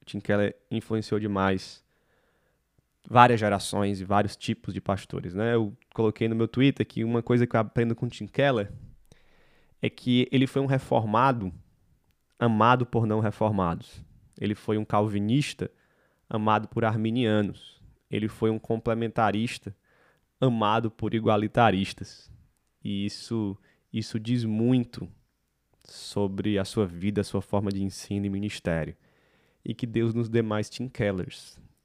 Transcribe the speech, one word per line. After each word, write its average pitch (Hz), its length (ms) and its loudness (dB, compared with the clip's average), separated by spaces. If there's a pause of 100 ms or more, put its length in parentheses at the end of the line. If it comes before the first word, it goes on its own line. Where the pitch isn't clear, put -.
Tim 104 160 -10
Keller 101 340 0 (160)
influenciou 110 480 -4
demais 98 640 -2 (1200)
várias 120 300 8
gerações 101 640 0
e 92 40 -8
vários 101 320 0
tipos - 380 -6
de 95 60 -8
pastores, 92 520 -6
né? 113 220 0
Eu 113 220 0 (180)
coloquei 113 340 0
no 113 60 0
meu 113 140 0
Twitter 131 360 2
que 113 200 -6
uma 117 180 0
coisa 123 240 4
que - 80 -4
eu 117 60 4
aprendo 117 340 0
com 123 140 -6
Tim 107 180 -12
Keller 127 460 0 (1080)
é - 80 0
que 123 440 2
ele 131 140 4
foi 135 140 -2
um 139 60 0
reformado 117 880 2 (840)
amado 120 460 4
por 117 220 0
não 107 140 0
reformados. 104 840 -2 (360)
Ele 104 160 -2
foi 110 200 -2
um 107 80 -2
calvinista 104 840 0 (580)
amado 107 380 0
por 113 180 -4
arminianos. 110 960 0 (300)
Ele 107 160 -2
foi 110 240 0
um 110 80 -2
complementarista 113 1160 -2 (680)
amado 113 500 2
por 107 240 -6
igualitaristas. 107 1160 2 (520)
E 101 240 -4
isso, 104 500 -6 (360)
isso 110 260 -6
diz 117 260 -2
muito 117 640 0 (760)
sobre 101 720 -2
a 95 60 0
sua 104 220 0
vida, 95 340 -4
a 98 40 0
sua - 160 -4
forma 101 300 -2
de 98 140 -2
ensino 101 420 -4
e 98 40 -2
ministério. 87 680 -4 (680)
E 113 80 -6
que 123 140 -8
Deus 113 260 0
nos 113 160 -2
dê 117 140 2
mais 107 260 -2
Tim 123 200 -8
Kellers. - 720 -6 (260)